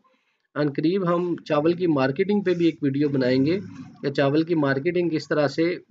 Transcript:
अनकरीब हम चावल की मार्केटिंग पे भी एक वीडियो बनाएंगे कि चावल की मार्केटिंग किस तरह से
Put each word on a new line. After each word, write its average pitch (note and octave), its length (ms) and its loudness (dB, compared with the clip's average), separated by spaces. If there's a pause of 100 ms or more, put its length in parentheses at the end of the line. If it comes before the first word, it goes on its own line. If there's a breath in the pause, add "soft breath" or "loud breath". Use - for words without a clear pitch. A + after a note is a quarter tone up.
(560)
अनकरीब D3+ 500 0
हम E3+ 300 0 (120)
चावल D#3 260 2
की E3+ 140 -2
मार्केटिंग E3 580 0
पे F#3 100 2
भी E3+ 120 2
एक D3+ 160 -2
वीडियो C#3+ 260 0
बनाएंगे C3+ 500 2
कि - 520 -10
चावल C#3+ 320 2
की E3+ 140 -2
मार्केटिंग D#3 540 0
किस D3+ 180 -4
तरह D3+ 180 2
से D3 180 -2 (260)